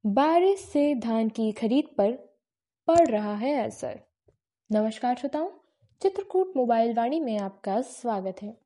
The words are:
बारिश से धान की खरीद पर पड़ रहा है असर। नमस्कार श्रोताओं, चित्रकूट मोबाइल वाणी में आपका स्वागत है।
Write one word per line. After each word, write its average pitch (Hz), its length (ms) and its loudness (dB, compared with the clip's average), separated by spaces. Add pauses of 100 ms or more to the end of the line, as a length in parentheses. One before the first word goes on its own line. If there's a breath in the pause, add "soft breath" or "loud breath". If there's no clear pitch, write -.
बारिश 330 540 4
से 294 360 0
धान 226 340 0
की 220 220 -2
खरीद 240 340 0 (120)
पर 208 140 2 (760)
पड़ 330 200 6
रहा 208 280 -2
है 247 300 -2
असर। - 340 -10 (720)
नमस्कार 220 440 0
श्रोताओं, 302 340 -4 (520)
चित्रकूट 381 560 -2
मोबाइल 233 360 2
वाणी 247 260 0
में 226 180 -2
आपका 202 440 -4
स्वागत 196 600 -6
है। 208 240 -14